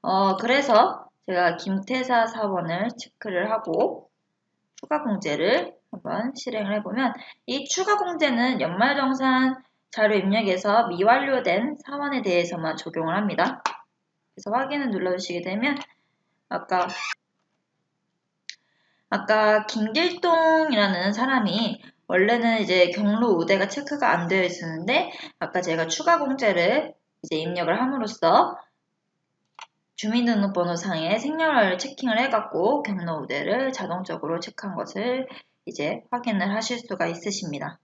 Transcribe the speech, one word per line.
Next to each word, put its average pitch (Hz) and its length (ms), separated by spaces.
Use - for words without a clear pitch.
어, 190 340
그래서 247 720
제가 175 300
김태사 233 680
사원을 190 640
체크를 196 520
하고 220 600
추가 294 260
공제를 196 720
한번 214 440
실행을 214 420
해보면 220 380
이 262 200
추가 392 300
공제는 277 640
연말정산 262 1000
자료 214 260
입력에서 202 720
미완료된 240 1000
사원에 277 340
대해서만 175 560
적용을 165 400
합니다. 202 460
그래서 - 160
확인을 269 400
눌러주시게 180 520
되면 220 340
아까, - 400
아까 214 580
김길동이라는 302 1500
사람이 226 680
원래는 226 520
이제 180 300
경로 208 380
우대가 190 400
체크가 285 420
안 170 180
되어 190 140
있었는데 175 720
아까 - 240
제가 165 240
추가 330 320
공제를 254 720
이제 - 140
입력을 175 440
함으로써 247 760
주민등록번호상에 196 1200
생년월일 277 600
체킹을 240 400
해갖고 240 640
경로 170 380
우대를 180 520
자동적으로 175 680
체크한 190 340
것을 247 540
이제 160 440
확인을 208 440
하실 233 240
수가 180 280
있으십니다. 165 760